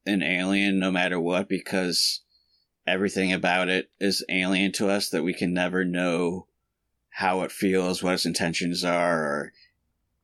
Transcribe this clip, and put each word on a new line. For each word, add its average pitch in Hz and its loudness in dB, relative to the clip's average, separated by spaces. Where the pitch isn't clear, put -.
an 95 0
alien 95 2
no 95 2
matter 90 0
what, 90 0
because 90 0
everything 95 0
about 90 2
it 92 -2
is 98 0
alien 92 0
to 101 0
us, 98 0
that 78 0
we 90 -2
can 92 -2
never 90 0
know 90 -2
how 92 0
it 82 -4
feels, 92 0
what 92 0
its 92 -2
intentions 87 -2
are, 87 2
or 71 -4